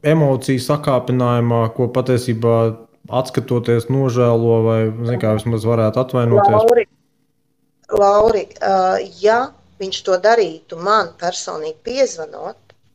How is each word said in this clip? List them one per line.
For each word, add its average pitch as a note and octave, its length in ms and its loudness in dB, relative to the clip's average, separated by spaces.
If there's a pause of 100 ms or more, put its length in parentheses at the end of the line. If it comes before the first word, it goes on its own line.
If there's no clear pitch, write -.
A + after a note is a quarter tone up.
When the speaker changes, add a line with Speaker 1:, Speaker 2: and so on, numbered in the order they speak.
Speaker 1:
emociju C#3 580 2
sakāpinājumā, B2 1080 0
ko B2 180 -2
patiesībā A#2+ 720 0 (520)
atskatoties A#2+ 800 -2
nožēlo A#2+ 720 2
vai, A2+ 220 2 (160)
zini A#2+ 200 -4
kā, A2 160 0
vismaz A2 300 -2
varētu A2+ 400 0
atvainoties. C#3+ 560 2
Speaker 2:
Lauri, A#3 260 4 (1040)
Lauri, G#3 540 2 (120)
ā, G3 200 -2 (400)
ja G#3+ 240 2 (400)
viņš F#3+ 200 -8
to F#3+ 180 -2
darītu F3+ 600 0
man F#3+ 380 0
personīgi D#3+ 640 -8
piezvanot, F3+ 800 -6 (360)